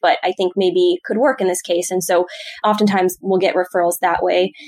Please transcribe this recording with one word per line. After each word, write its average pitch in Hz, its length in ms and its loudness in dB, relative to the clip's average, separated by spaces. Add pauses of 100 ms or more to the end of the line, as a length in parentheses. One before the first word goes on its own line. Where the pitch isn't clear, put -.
but 170 200 4
I 175 100 0
think 185 220 -2
maybe 180 500 2
could - 120 -4
work 240 240 2
in 190 80 0
this 180 140 -4
case." 175 280 -2
And 185 140 -2
so 175 220 2 (360)
oftentimes 202 580 2
we'll 190 200 0
get - 160 0
referrals 175 460 0
that 170 200 0
way. 180 300 0 (160)